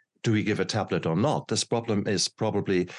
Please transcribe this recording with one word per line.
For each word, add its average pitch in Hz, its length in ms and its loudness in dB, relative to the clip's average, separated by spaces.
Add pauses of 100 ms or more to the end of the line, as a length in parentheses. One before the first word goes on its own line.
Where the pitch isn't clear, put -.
(240)
do 117 80 2
we 107 100 4
give 101 160 0
a 92 60 0
tablet 95 420 -2
or 82 80 2
not? 131 320 0
This 110 160 -2
problem 113 460 0
is 95 180 0
probably, 95 640 0 (100)